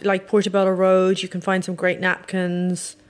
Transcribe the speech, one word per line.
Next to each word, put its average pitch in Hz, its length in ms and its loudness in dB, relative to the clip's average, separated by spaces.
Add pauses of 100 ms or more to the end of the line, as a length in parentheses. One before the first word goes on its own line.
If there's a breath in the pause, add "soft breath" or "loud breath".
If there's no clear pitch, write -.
like, 190 220 0
Portobello 196 440 2
Road, 185 500 2
you 185 60 -6
can 180 140 -10
find 185 240 0
some 185 100 -6
great 180 240 -2
napkins. 180 960 -4 (140 soft breath)